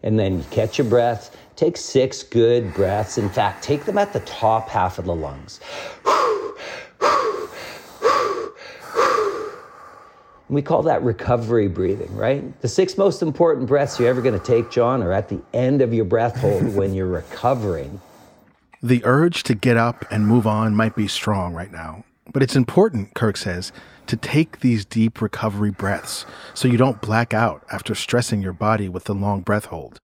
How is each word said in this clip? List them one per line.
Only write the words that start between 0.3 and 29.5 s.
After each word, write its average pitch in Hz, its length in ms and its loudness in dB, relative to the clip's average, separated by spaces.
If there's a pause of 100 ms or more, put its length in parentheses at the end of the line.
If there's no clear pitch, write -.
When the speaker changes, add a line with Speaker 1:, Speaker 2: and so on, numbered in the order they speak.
Speaker 1:
catch - 300 -2
your 131 80 2
breath. 117 480 0 (200)
Take 170 220 0
six - 460 0
good 117 500 2
breaths. 101 440 -2
In 101 120 -2
fact, 101 340 -2
take 147 220 -2
them 202 120 -2
at 202 160 0
the - 80 -2
top 110 460 0
half 92 320 -2
of 87 60 -6
the 87 100 -2
lungs. 71 440 -10 (4000)
We 143 140 0
call 156 220 2
that 151 180 2
recovery 117 680 2
breathing, 92 480 -2
right? 120 460 -2
The 123 60 -2
six 185 320 0
most 196 240 2
important 151 440 2
breaths 139 320 2
you're 120 100 4
ever 127 120 0
gonna 117 160 2
take, 113 320 2
John, 120 320 2
are 87 100 0
at 98 160 -2
the - 140 -6 (120)
end 127 280 2
of 120 100 2
your 113 140 2
breath 113 320 0
hold 101 380 0
when 98 180 0
you're 95 140 -2
recovering. 92 920 -4 (840)
Speaker 2:
The 120 220 4
urge 151 380 4
to 120 120 2
get 117 200 4
up 117 360 0
and 107 160 2
move 113 180 6
on 110 300 2
might 110 200 2
be 104 120 -2
strong 92 480 -2
right 87 160 -10
now, 82 320 -12 (280)
but 139 120 2
it's 131 120 0
important, 135 600 2
Kirk 107 220 0
says, 92 340 -8 (340)
to - 100 -4
take - 440 -2
these 113 260 2
deep 113 340 0
recovery 104 520 -2
breaths - 560 -6 (260)
so - 140 0
you 120 100 4
don't 127 240 2
black 113 320 0
out 110 380 0
after 101 240 -6
stressing 117 480 0
your 92 100 -4
body 104 340 0
with 90 180 -8
the 101 100 -2
long 101 260 -2
breath 104 240 0